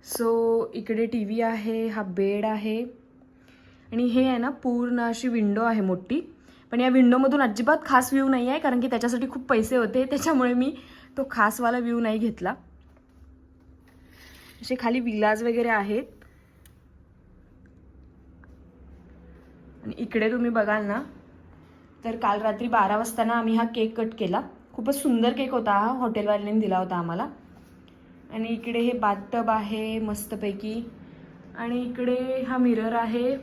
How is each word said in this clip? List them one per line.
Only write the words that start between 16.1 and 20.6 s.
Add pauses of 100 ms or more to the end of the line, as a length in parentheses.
आणि
इकडे
तुम्ही
बघाल